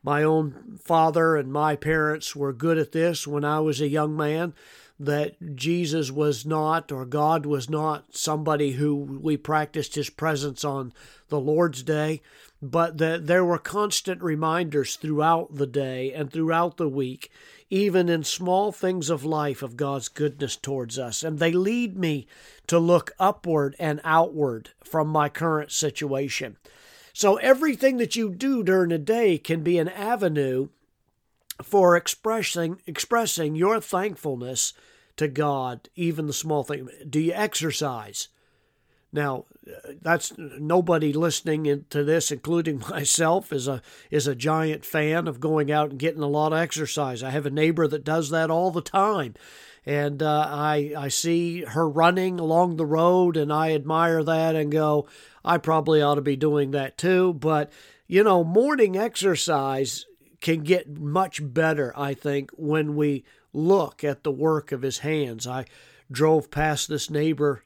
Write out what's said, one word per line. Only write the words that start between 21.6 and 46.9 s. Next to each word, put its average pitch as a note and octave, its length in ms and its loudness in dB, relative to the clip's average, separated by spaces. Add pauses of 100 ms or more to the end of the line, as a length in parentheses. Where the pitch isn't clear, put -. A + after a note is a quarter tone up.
me D#3 300 -2 (400)
to E3+ 100 2
look E3+ 400 4
upward D#3+ 640 0
and D3+ 240 -2
outward D3+ 680 0 (140)
from D#3 240 -2
my D3+ 220 2
current D#3 420 -2
situation. C#3 880 -4 (540)
So G3+ 260 4
everything C4 600 4
that A#3+ 180 0
you A3+ 140 0
do A#3+ 320 0
during F#3 300 4
a E3 80 0
day G3+ 400 2
can E3 240 -4
be E3+ 160 2
an E3 100 0
avenue D#3+ 800 0 (960)
for F3+ 320 6
expressing, F3 880 -2
expressing E3 720 -2
your G3+ 240 2
thankfulness D3 960 -4 (440)
to D#3 100 -2
God, C3+ 640 -4
even D#3+ 340 -4
the C#3+ 60 -4
small D3+ 300 -2
thing. C3 240 -8 (200)
Do C#3+ 120 0
you E3+ 140 0
exercise? D3 960 -4 (840)
Now, C#3+ 340 -4 (220)
uh, - 240 -18 (100)
that's, E3 360 0
nobody D#3+ 720 2
listening D#3 540 0
in, C#3+ 240 0
to D3 160 0
this, D#3 260 2
including D#3 480 -2
<laughs> A2+ 100 -10
myself, E3 640 0
is C3 160 -4
a, C3 140 -4 (280)
is D3 160 2
a C#3+ 80 0
giant D#3 520 0
fan D#3+ 420 0
of B2+ 140 -8
going D3+ 280 2
out D3+ 220 0
and C3+ 80 -12
getting D3+ 240 -2
a C#3+ 40 0
lot D3+ 260 2
of D#3+ 60 2
exercise. C#3+ 600 -4